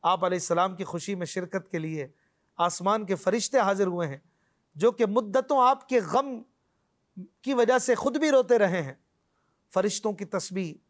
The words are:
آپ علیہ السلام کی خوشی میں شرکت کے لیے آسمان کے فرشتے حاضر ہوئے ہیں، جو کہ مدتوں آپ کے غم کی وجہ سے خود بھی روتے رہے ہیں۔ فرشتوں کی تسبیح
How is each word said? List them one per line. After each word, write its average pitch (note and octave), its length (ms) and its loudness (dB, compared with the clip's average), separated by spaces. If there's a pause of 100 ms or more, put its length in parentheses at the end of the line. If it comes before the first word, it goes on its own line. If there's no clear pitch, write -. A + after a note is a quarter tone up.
آپ F3+ 220 2
علیہ F3+ 120 0
السلام F3 400 0
کی F#3+ 80 -8
خوشی E3+ 300 -8
میں F3+ 120 -6
شرکت F3+ 440 -8
کے F3 80 -4
لیے D#3 300 -8 (480)
آسمان F#3+ 500 0
کے F#3 80 -2
فرشتے A3 440 0
حاضر G3+ 280 2
ہوئے F3 220 -4
ہیں، C#3 100 -10 (560)
جو G#3 180 2
کہ A3+ 140 0
مدتوں A3+ 520 0 (100)
آپ C4+ 200 0
کے B3 120 2
غم B3 420 -2 (1000)
کی C4+ 120 -2
وجہ A#3+ 240 4
سے B3 160 2
خود B3 220 -2
بھی D4+ 140 2
روتے B3 280 4
رہے F#3 240 2
ہیں۔ C3+ 120 -8 (800)
فرشتوں G3+ 380 -2
کی F#3+ 120 -10
تسبیح F3+ 500 -6 (160)